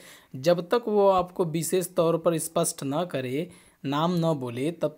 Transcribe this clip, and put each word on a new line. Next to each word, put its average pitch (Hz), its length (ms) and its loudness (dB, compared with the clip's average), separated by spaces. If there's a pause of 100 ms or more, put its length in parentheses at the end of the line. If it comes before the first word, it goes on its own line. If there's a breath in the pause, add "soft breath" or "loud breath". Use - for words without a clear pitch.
(360 loud breath)
जब 170 340 0
तक 240 180 2
वो 208 200 4
आपको 185 380 2
विशेष 170 420 -2
तौर 165 300 2
पर 165 200 0
स्पष्ट 165 460 -2
ना 147 220 -2
करे, 143 440 -4 (360 loud breath)
नाम 147 260 0
ना 165 220 2
बोले, 127 380 -4
तब 151 260 -4